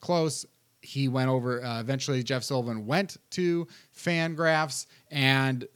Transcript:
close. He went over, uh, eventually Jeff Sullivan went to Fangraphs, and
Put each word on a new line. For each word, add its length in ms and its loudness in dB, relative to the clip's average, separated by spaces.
close. 460 -2
He 280 -2
went 200 2
over, 340 0
uh, 180 -4
eventually 420 -2
Jeff 200 -2
Sullivan 440 -4
went 320 -2
to 360 0
Fangraphs, 920 0
and 640 2